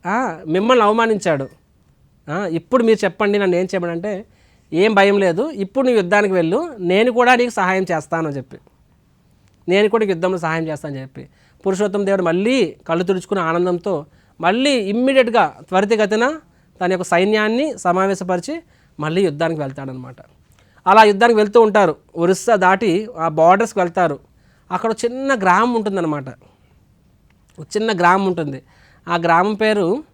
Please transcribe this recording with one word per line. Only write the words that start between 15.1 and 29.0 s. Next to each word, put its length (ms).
త్వరితగతిన 720
తన 120
యొక్క 120
సైన్యాన్ని 720
సమావేశపరిచి 840
మళ్ళీ 240
యుద్ధానికి 360
వెళ్తాడనమాట. 560
అలా 180
యుద్ధానికి 320
వెళ్తూ 240
ఉంటారు. 360
ఒరిస్సా 400
దాటి 520
ఆ 100
బోర్డర్స్కి 500
వెళ్తారు. 400
అక్కడ 200
ఒక 140
చిన్న 340
గ్రామం 360
ఉంటుందన్నమాట, 540
ఒక 80
చిన్న 160
గ్రామం 340
ఉంటుంది. 360